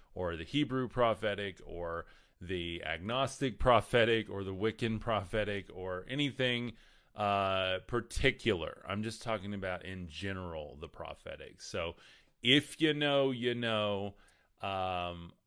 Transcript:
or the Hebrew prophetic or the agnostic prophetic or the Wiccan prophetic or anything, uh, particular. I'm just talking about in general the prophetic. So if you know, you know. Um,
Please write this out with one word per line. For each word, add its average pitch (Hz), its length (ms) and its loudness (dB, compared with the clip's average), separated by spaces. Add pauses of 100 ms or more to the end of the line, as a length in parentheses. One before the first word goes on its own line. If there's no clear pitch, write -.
(160)
or 87 200 -2
the 82 80 -6
Hebrew 131 460 0
prophetic 104 760 0
or 85 420 -6 (340)
the 87 420 -4
agnostic 117 760 -2
prophetic 113 720 6
or 98 140 -6
the 95 100 -4
Wiccan 110 460 0
prophetic 104 760 0
or 92 360 -6
anything, 123 640 0 (400)
uh, 95 760 2
particular. 113 1000 0
I'm 101 160 -2
just 110 180 -6
talking 104 320 -2
about 92 300 -4
in 92 240 -8
general 82 720 -6
the 82 80 -10
prophetic. - 720 -12
So 85 360 -4 (440)
if 135 400 4
you 156 140 4
know, 143 340 4
you 120 240 0
know. 104 640 0 (480)
Um, 90 680 -4 (160)